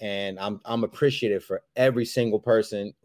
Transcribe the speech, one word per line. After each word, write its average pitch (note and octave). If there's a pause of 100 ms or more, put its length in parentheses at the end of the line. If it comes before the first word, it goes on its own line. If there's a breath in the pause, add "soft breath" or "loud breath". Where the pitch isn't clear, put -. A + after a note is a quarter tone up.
and G2
I'm, G2+
I'm A#2
appreciative A2+
for - (140)
every B2+
single A#2
person G#2+ (120)